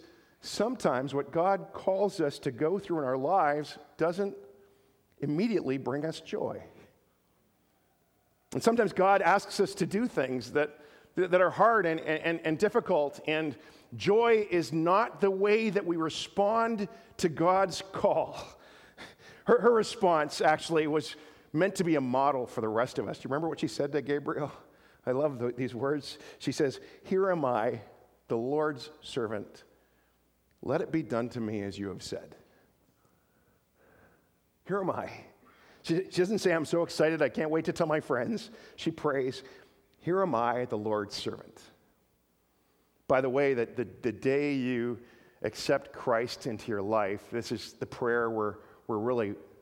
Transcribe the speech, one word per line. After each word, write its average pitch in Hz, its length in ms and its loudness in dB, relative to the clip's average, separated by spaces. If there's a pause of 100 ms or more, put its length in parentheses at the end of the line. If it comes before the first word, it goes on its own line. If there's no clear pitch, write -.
(420)
sometimes 151 720 -2
what 139 180 -4
God 175 400 0
calls 190 480 0
us 143 200 0
to 143 120 -4
go 151 280 0
through 170 200 -4
in 143 60 -2
our 127 120 0
lives 147 600 0 (200)
doesn't 180 380 0 (840)
immediately 147 580 0
bring 131 260 -4
us 160 160 -6
joy. 110 420 -6 (1900)
And - 100 -4
sometimes 233 280 4
God 196 300 4
asks 190 380 2
us 196 160 0
to 180 100 -2
do 214 220 -2
things 127 460 -4
that, - 260 0 (360)
that 180 240 2
are 180 120 4
hard 208 340 4
and, 160 140 0
and, 165 440 -2
and 160 140 0
difficult, 151 720 2
and 156 280 -2 (400)
joy 214 540 4
is 160 240 0
not 185 480 2
the 196 80 4
way 208 400 2
that 196 160 0
we 170 120 0
respond 208 880 0 (300)
to 180 120 2
God's 180 540 2 (100)
call. 156 460 0 (1080)
Her, 226 160 6
her 233 100 6
response 175 720 2
actually 156 460 4
was 151 280 -2 (380)
meant 185 220 2
to 190 80 2
be 160 120 4
a 139 60 4
model 131 440 2
for - 160 -6
the 110 60 0
rest 113 300 0
of 101 100 -2
us. - 100 -6
Do - 80 -12
you 131 40 -6
remember 151 180 -2
what 156 120 -6
she 160 80 -2
said 143 240 -2
to 147 100 0
Gabriel? 143 500 -4 (540)
I 127 60 -2
love 135 280 0
the, 120 120 -2
these 123 240 -6
words. 139 420 -4 (220)
She - 120 -4
says, 139 280 0 (240)
Here 190 280 2
am 165 140 0
I, 117 360 0 (460)
the 120 100 0
Lord's 143 540 -2 (100)
servant. 110 640 -6 (1000)
"Let 160 200 -2
it 147 100 -8
be 160 120 -2
done 120 260 -4
to 120 120 -8
me 107 200 -4
as 101 160 -8
you 98 120 -6
have 92 140 -10
said." - 320 -12 (2250)
Here 196 140 -4
am 185 100 -4
I. 101 200 -4 (720)
She, 170 280 0
she - 120 -8
doesn't 190 180 2
say, 185 120 2
"I'm 165 140 0
so 170 180 0
excited, 160 380 2
I 135 80 4
can't 156 200 -2
wait 156 160 0
to 170 80 -2
tell 165 140 0
my 151 120 2
friends." 120 500 -2 (260)
She - 160 -4
prays, 135 520 -2 (540)
"Here 185 240 -2
am 175 140 0
I, 120 300 2
the 117 120 -4
Lord's 104 380 -2
servant." - 460 -10 (1500)
By 131 140 4
the 131 80 0
way, 139 260 2
that 117 200 -4
the, 120 120 -4 (160)
the 117 80 0
day 139 420 0
you 123 460 -2 (420)
accept - 520 -2
Christ 120 520 -2
into 110 220 -8
your 104 140 -4
life, 101 500 -2
this 117 200 -6
is - 220 -8
the - 120 -10
prayer 117 440 -2
we're, 104 280 -4 (300)
we're 110 120 -2
really 113 340 -2 (280)